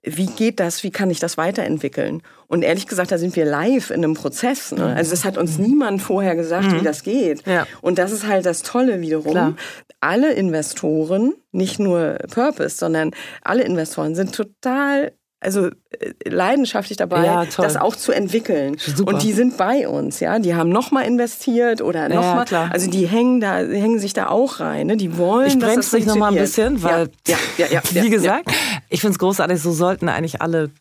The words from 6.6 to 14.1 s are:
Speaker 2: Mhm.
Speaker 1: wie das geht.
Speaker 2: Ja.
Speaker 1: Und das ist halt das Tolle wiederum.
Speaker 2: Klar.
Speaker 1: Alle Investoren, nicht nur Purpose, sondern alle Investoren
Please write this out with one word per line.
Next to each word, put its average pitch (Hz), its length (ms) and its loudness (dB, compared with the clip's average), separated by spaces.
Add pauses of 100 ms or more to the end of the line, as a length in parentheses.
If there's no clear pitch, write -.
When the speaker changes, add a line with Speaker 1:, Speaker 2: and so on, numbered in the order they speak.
Speaker 2:
Mhm. 180 100 2
Speaker 1:
wie 185 40 0
das 151 200 -2
geht. 196 420 0
Speaker 2:
Ja. 180 200 2 (140)
Speaker 1:
Und 180 180 0
das 185 140 0
ist 214 140 -6
halt 196 180 2
das 170 180 -2
Tolle 240 380 0
wiederum. 156 320 -2
Speaker 2:
Klar. 160 220 2 (460)
Speaker 1:
Alle 233 340 2
Investoren, 160 1000 0 (200)
nicht 185 260 -2
nur 175 400 0 (120)
Purpose, 240 460 -2
sondern 160 360 0 (300)
alle 240 200 0
Investoren 156 520 -2